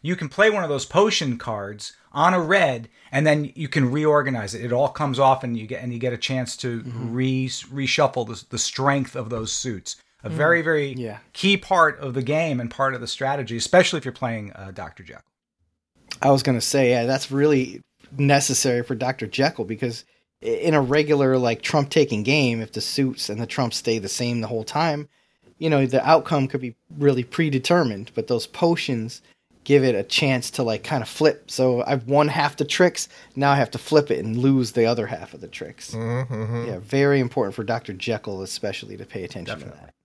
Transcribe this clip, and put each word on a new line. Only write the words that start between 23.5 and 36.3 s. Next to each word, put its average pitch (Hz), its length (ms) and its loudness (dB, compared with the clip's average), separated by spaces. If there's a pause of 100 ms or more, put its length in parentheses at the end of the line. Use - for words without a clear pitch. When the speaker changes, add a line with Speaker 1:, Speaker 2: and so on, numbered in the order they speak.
Speaker 2:
stay 113 240 -2
the 98 80 -8
same 120 320 -4
the 110 80 -6
whole 113 160 -6
time, 151 440 -2 (500)
you 160 120 -2
know, 139 160 4
the 123 220 0
outcome 151 400 4
could 135 140 -4
be 120 120 -10 (240)
really 139 240 4
predetermined, 135 920 0
but 113 140 -4
those 120 180 -2
potions 131 760 -2 (440)
give 139 200 6
it 123 100 4
a 98 80 -2
chance 131 480 0
to, - 120 -4
like, 110 200 -2
kinda 131 220 -2
flip. - 460 0
So 127 360 2
I've 127 220 -2
won 147 200 4
half 143 280 0
the 151 80 -2
tricks, 175 440 2 (280)
now 139 160 2
I 139 40 4
have 135 160 2
to - 60 -6
flip 147 320 2
it 87 140 0
and 110 140 -2
lose 131 340 2
the 117 140 4
other 113 200 0
half - 280 -10
of - 80 -16
the - 60 -14
tricks. - 460 -14
Speaker 4:
Mm-hmm, 120 400 -6